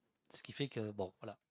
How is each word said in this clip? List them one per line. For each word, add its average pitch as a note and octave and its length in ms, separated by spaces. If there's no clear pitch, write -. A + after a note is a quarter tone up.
Ce - 120
qui A2+ 80
fait C#3+ 160
que, G#2+ 240
bon, G2 280
voilà. G#2 160